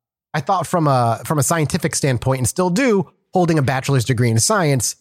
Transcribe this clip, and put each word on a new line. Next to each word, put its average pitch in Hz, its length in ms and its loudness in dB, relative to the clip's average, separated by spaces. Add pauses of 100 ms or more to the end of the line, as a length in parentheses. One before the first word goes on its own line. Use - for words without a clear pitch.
(360)
I 156 60 -2
thought 180 260 -2
from 165 200 0
a, 120 380 2
from 156 140 -2
a 127 40 0
scientific 165 520 -2
standpoint, 131 440 0
and 123 80 0
still 180 220 0
do, 202 420 0 (220)
holding 170 240 2
a 147 60 2
bachelor's 131 420 0
degree 120 240 0
in 113 100 2
science, 151 600 0